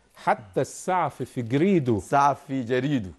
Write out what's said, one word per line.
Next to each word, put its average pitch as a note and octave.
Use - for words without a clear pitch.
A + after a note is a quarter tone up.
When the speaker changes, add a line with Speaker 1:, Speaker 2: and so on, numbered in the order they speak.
Speaker 1:
حتى F#3
السعف D#3+
في B2+
جريده". C3+
Speaker 2:
السعف C#3
في C3+
جريده. B2+